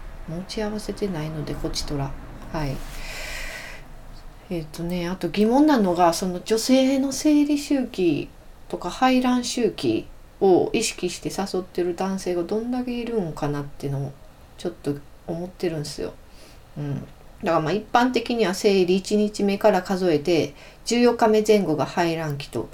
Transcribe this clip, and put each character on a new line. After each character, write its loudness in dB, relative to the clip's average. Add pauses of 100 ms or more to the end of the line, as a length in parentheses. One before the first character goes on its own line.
(280)
持 -8
ち -6
合 -4
わ -6
せ -8
て -4
な -4
い -6
の -8
で、 -6
こ -4
ち -4
と -4
ら。 -4 (420)
は -2
い。 -4 (1700)
え -4
っ -10
と -10
ね、 -4
あ -4
と -4
疑 2
問 6
な 6
の 4
が、 6
そ -2
の -2
女 2
性 4
の 0
生 4
理 2
周 0
期 0 (400)
と -4
か -6
排 4
卵 2
周 0
期 -2 (340)
を 6
意 0
識 -4
し -8
て -6
誘 -4
っ -6
て -6
る -2
男 -2
性 -4
が -2
ど -4
ん -4
だ -2
け -6
い -6
る -2
ん -4
か -6
な -4
っ -8
て -10
い -4
う -4
の -4
を -6 (460)
ち -10
ょ -2
っ -4 (100)
と -2 (320)
思 -6
っ -14
て -4
る -4
ん -2
で -6
す -10
よ。 -6 (640)
う -8
ん。 -4 (420)
だ 0
か 4
ら、 4
ま 0
あ、 0
一 -2
般 4
的 -2
に 2
は 2
生 4
理 4
一 0
日 0
目 2
か 6
ら 2
数 0
え 4
て 2 (300)
十 2
四 6
日 4
目 6
前 6
後 0
が 0
排 0
卵 -4
期 -12
と -6